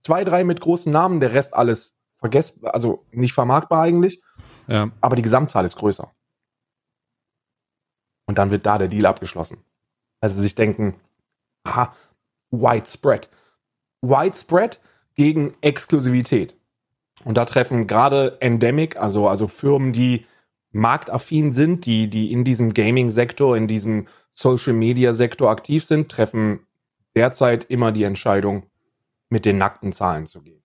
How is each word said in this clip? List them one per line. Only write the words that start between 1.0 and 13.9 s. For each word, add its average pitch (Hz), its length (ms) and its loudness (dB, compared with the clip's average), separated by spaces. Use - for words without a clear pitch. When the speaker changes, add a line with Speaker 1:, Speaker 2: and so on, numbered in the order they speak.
Speaker 1:
der 123 120 0
Rest 135 220 0
alles 117 420 0
vergess-, 131 460 -2
also 117 480 -4
nicht 123 220 -2
vermarktbar 151 480 2
eigentlich. 175 380 2
Speaker 2:
Ja. 110 240 -2
Speaker 1:
Aber 123 140 2
die 120 80 0
Gesamtzahl 113 420 0
ist 90 120 -6
größer. - 340 -4
Und 104 120 -4
dann 98 120 2
wird 104 160 -2
da 104 120 2
der 95 100 -2
Deal 104 180 0
abgeschlossen. - 520 -4
Also 101 220 -2
sich 101 140 -2
denken, 107 400 -2
"Aha, - 320 -4
Widespread." 117 760 0